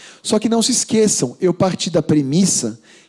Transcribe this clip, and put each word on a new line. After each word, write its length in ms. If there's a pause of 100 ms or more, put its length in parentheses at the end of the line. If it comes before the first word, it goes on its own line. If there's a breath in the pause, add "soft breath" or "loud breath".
(220 loud breath)
Só 160
que 100
não 140
se 100
esqueçam, 680
eu 120
parti 380
da 120
premissa 760 (280 soft breath)